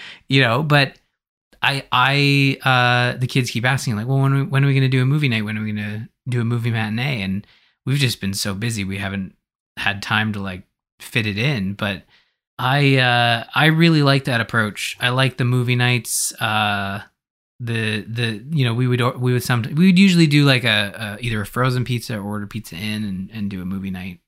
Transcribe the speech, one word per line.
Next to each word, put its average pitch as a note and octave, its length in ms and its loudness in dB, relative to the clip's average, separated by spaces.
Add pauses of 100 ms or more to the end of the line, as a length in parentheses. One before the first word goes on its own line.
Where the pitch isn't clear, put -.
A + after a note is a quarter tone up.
(280)
you C3+ 140 4
know, B2 220 2
but D3 340 2 (640)
I, C3+ 320 -2
I, C#3 800 2
uh, B2 480 2
the B2+ 80 -2
kids B2 240 -2
keep A#2 160 -4
asking, B2+ 300 0
like, G#2+ 100 -4
"Well, C3+ 140 0
when, C#3 320 0
when C3+ 120 2
are C#3+ 40 4
we C3+ 80 2
gonna C3+ 120 2
do C3 140 2
a B2+ 40 2
movie C#3+ 220 2
night? A2 160 0
When G#2+ 140 -6
are G#2+ 60 -6
we G#2+ 80 -4
gonna G#2 360 -6 (220)
do B2 100 0
a A2+ 60 0
movie A#2+ 240 -2
matinee?" A2 540 -2
And F#2+ 240 -4 (360)
we've C3+ 140 -2
just B2+ 240 0
been F#2+ 140 -4
so G#2 180 -4
busy, G#2 300 -4
we F#2+ 160 -6
haven't G2 360 -6 (400)
had G2+ 280 -4
time G#2+ 300 0
to, G#2 60 -6
like, F#2+ 280 -10 (320)
fit - 260 -4
it G#2 140 -2
in. A2 340 -2
But G2+ 300 -6 (560)
I, C3+ 380 2
uh, A#2+ 480 2 (100)
I D3 100 2
really D#3+ 380 4
like C3+ 220 2
that B2 140 0
approach. A2 600 -2
I B2 100 0
like C3 280 0
the C3 80 0
movie B2 300 2
nights. B2 640 0
Uh, G#2 640 -2 (580)
the, A2 480 -4
the, A2+ 440 -6
you C#3+ 120 2
know, A#2 120 0
we B2+ 120 0
would, B2 140 2 (180)
we B2 140 0
would B2 100 0
some-, A#2+ 200 2
we D3+ 240 4
would F#3 100 6
usually F3 300 6
do, D3 180 6
like, B2+ 180 4
a, G#2 560 -2
a, A#2+ 60 -8
either A2 160 -2
a A2 40 -4
frozen B2+ 400 0
pizza A2+ 340 -4
or - 20 -6
order G#2 240 -6
pizza G2+ 300 -12
in G#2+ 280 -6
and, F#2+ 300 -6
and G2+ 160 -6
do F#2 140 -8
a - 20 -8
movie F#2+ 240 -6
night. F#2 380 -10